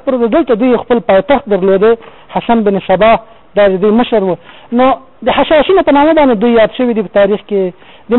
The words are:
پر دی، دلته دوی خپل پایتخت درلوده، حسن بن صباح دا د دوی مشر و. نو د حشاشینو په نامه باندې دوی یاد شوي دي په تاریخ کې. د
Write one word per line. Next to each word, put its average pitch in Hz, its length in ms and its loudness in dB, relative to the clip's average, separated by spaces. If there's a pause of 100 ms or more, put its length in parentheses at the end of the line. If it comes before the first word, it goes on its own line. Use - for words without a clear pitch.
پر 262 100 -2
دی، 233 120 -2
دلته 254 280 0
دوی 240 220 0
خپل 233 220 -2
پایتخت 202 500 0
درلوده، 196 480 0 (360)
حسن 226 300 -2
بن 196 240 -2
صباح 202 300 2 (380)
دا 202 120 2
د 190 140 -2
دوی 208 100 2
مشر 226 320 0
و. 180 120 -2 (360)
نو 247 140 0 (400)
د - 40 -2
حشاشینو 320 540 0
په 302 80 0
نامه 285 220 2
باندې 277 300 2
دوی 240 80 2
یاد 220 260 2
شوي 247 160 -2
دي 214 80 -2
په 185 180 -12
تاریخ 202 200 0
کې. 190 320 -4 (400)
د - 80 2